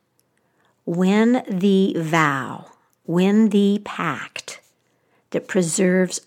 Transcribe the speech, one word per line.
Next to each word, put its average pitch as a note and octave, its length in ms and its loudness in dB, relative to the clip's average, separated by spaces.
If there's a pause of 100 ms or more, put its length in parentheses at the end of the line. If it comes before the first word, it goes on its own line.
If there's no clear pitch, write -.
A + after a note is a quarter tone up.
(840)
Win G3+ 640 2
the F#3+ 480 2
vow, D3+ 760 -2 (340)
win G3 440 2
the G3+ 340 2
pact - 800 -10 (720)
that - 180 -6
preserves F#3 760 0